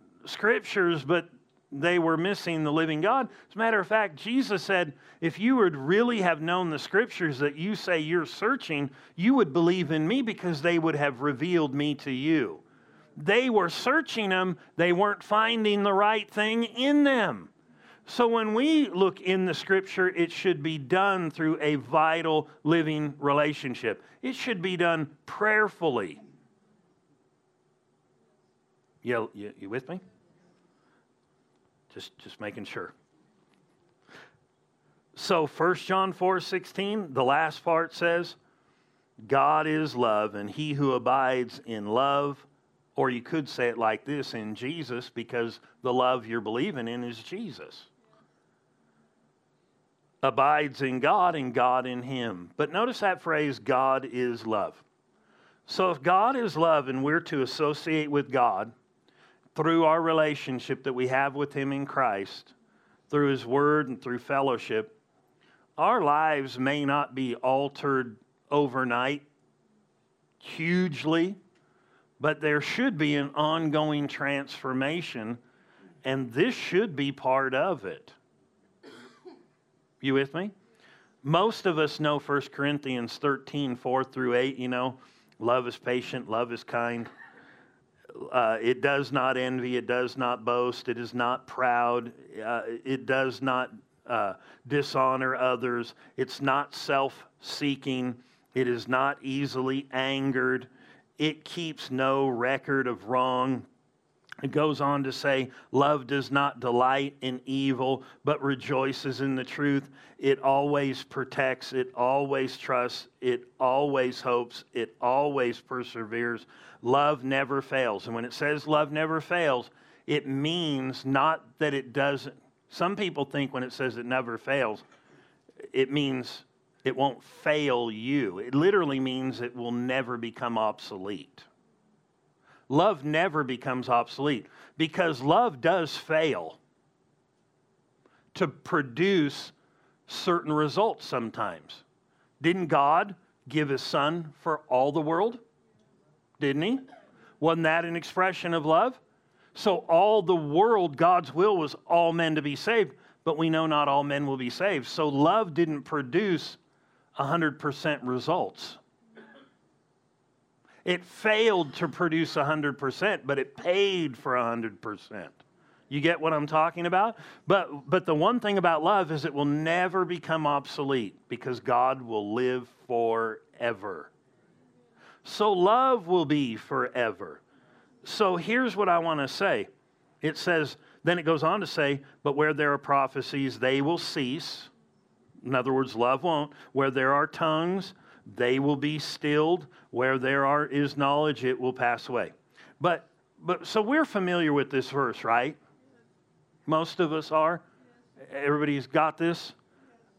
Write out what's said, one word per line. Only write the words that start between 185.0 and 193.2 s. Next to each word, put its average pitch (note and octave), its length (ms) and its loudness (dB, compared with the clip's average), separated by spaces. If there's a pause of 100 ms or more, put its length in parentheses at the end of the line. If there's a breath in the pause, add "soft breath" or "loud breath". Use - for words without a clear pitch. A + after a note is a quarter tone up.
In C3 120 -2
other B2+ 180 2
words, C3 220 0
love B2 280 2
won't. D3+ 300 -2 (200 loud breath)
"Where C3+ 180 2
there C3 220 2
are D3 140 2
tongues, E3+ 680 -2 (400 loud breath)
they B2 240 2
will C#3+ 160 2
be D3 240 -4
stilled. D3+ 680 0 (220 soft breath)
Where C3 300 0
there C#3 260 0
are, D3 220 2
is C#3 280 -2
knowledge, C#3+ 480 0
it C3 160 0
will B2+ 140 -2
pass A#2+ 340 -2
away." A2 260 -4 (460 loud breath)
But, E3 300 0 (300)